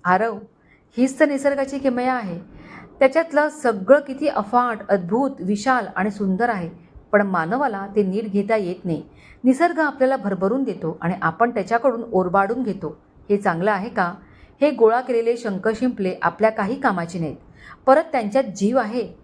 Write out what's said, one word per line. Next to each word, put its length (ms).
आरव, 340
हीच 220
तर 80
निसर्गाची 520
किमया 340
आहे. 260
त्याच्यातलं 500
सगळं 500
किती 280
अफाट, 520
अद्भुत, 500
विशाल 560
आणि 160
सुंदर 380
आहे, 200
पण 100
मानवाला 760
ते 80
नीट 200
घेता 320
येत 300
नाही. 180
निसर्ग 360
आपल्याला 380
भरभरून 460
देतो 380
आणि 200
आपण 280
त्याच्याकडून 540
ओरबाडून 500
घेतो. 340
हे 80
चांगलं 340
आहे 180
का? 240
हे 100
गोळा 300
केलेले 360
शंख 380
शिंपले 460
आपल्या 280
काही 320
कामाचे 380
नाहीत. 180
परत 260
त्यांच्यात 320
जीव 340
आहे. 360